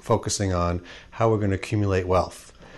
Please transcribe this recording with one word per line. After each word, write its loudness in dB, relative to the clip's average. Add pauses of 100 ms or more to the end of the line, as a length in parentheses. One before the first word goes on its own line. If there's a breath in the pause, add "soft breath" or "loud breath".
focusing 0
on 0 (300 loud breath)
how 2
we're 4
gonna 0
accumulate 0
wealth 0 (260 loud breath)